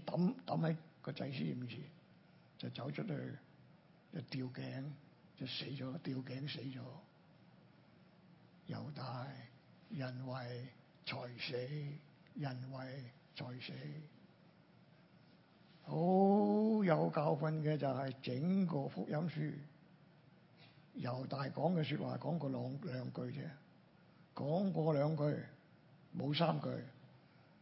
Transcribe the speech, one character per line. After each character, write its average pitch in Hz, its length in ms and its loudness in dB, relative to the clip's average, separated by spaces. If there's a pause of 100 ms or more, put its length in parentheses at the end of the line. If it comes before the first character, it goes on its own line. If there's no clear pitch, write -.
抌， 180 280 4 (120)
抌 - 160 2
喺 160 160 4 (240)
個 - 100 -6
祭 135 200 -4
司 139 120 -2
面 127 240 -2
前， 117 120 -8 (760)
就 123 120 -6
走 123 200 -6
出 143 140 -2
去， 127 340 -4 (760)
就 160 80 -4
吊 131 260 -4
頸， 131 380 -6 (520)
就 135 80 -6
死 127 200 -4
咗， 131 340 -4
吊 131 200 -2
頸 131 300 -4
死 139 120 -6
咗。 131 200 -6 (1900)
猶 120 240 -6
大， 127 340 -6 (640)
人 131 380 -4
為 127 400 -6 (380)
財 123 320 -6
死， 120 200 -4 (800)
人 127 360 -4
為 131 400 -8 (240)
財 123 260 -8
死。 - 120 -8 (2000)
好 147 100 -4 (920)
有 160 240 6
教 156 260 4
訓 156 260 0
嘅 151 140 4
就 139 140 0
係 131 320 0
整 175 440 2
個 147 220 0
福 175 220 -4
音 - 60 0 (140)
書， 151 240 -2 (1500)
猶 127 260 -2
大 135 120 -4 (100)
講 151 280 2
嘅 156 60 4
說 131 140 0 (100)
話 123 100 -2
講 139 200 0
過 139 120 0
兩， 127 340 -2
兩 127 280 -4
句 127 120 -6
啫， 131 260 -6 (840)
講 170 380 2
過 156 220 4
兩 147 240 4
句， 143 260 2 (760)
冇 135 200 0
三 160 240 4
句。 131 80 -2 (920)